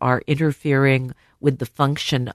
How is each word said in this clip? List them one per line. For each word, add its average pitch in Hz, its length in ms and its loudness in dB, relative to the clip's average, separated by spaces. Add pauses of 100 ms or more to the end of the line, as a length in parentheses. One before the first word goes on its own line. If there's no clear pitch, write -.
are 127 280 2
interfering 139 840 0 (280)
with 135 180 0
the 120 80 -8
function 139 680 -2